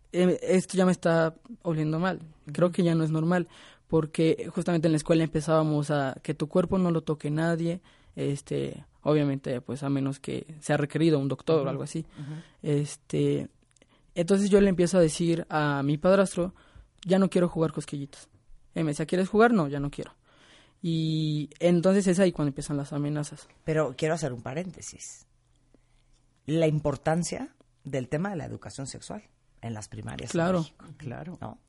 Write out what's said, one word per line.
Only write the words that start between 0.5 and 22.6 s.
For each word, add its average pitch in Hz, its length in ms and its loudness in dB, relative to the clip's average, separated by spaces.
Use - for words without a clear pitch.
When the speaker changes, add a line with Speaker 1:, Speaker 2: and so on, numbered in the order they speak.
Speaker 1:
ya 185 80 4
me 185 60 4
está 165 420 0
oliendo 156 360 -2
mal, 185 220 -2
creo 175 160 2
Speaker 2:
Ujú. 170 80 -2
Speaker 1:
que 190 60 2
ya 170 120 4
no 160 100 2
es 151 60 -2
normal, 170 380 0
porque 160 680 2
justamente 170 340 0
en 160 40 4
la 156 40 4
escuela 160 280 2
empezábamos 156 680 0
a 139 320 -2
que 156 120 -6
tu 147 140 -4
cuerpo 185 300 2
no 175 120 2
lo 160 120 0
toque 147 280 -4
nadie, 165 500 -2
este, 139 680 -6
obviamente, 143 580 0
pues, 135 220 -8
a 139 60 -4
menos 139 320 -2
que 143 400 -10
sea 147 160 0
requerido 151 420 2
un 139 100 0
doctor 156 300 0
o - 40 4
Speaker 2:
Ujú. 135 80 -2
Speaker 1:
algo 135 120 -6
así. 156 240 -8
Speaker 2:
Ujú. 151 160 -12
Speaker 1:
Este, 143 840 -2
entonces 190 360 2
yo 196 100 8
le 202 100 6
empiezo 180 280 2
a - 20 6
decir 165 480 2
a 147 340 0
mi 143 160 2
padrastro, 190 560 2
ya 190 120 4
no 196 120 4
quiero 175 180 2
jugar 160 240 -2
cosquillitas. - 560 -10
Él 165 100 -2
me 151 80 0
decía, 151 140 -4
¿quieres 185 220 0
jugar? 233 240 6
No, 160 160 2
ya 143 120 -4
no 143 100 -4
quiero. - 220 -12
Y 156 640 -2
entonces 180 480 4
es 180 100 2
ahí 190 140 4
cuando 147 160 -2
empiezan 143 280 -6